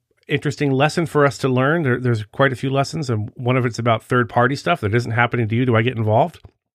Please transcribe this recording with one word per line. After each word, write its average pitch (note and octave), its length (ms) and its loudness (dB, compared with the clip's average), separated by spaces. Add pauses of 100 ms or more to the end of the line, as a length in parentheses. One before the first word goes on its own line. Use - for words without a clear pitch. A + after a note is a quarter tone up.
(280)
interesting C#3+ 420 -2
lesson C#3+ 380 0
for D3 180 2
us C3+ 140 -2
to C3+ 100 0
learn. C3+ 320 2
There, B2+ 180 0
there's A#2+ 260 0
quite C3+ 280 0
a - 20 -6
few C#3 140 -6
lessons, C#3 400 -4
and G#2+ 240 -4
one B2+ 240 -2
of B2 80 0
it's A#2+ 140 -4
about A2+ 240 0
third-party B2 520 2
stuff E3+ 260 -2
that G2+ 120 -2
isn't A#2+ 200 -2
happening A#2+ 340 0
to A2 80 -2
you. B2+ 100 0
Do B2 100 2
I A2 60 4
get A#2 160 -2
involved? A2+ 420 0 (360)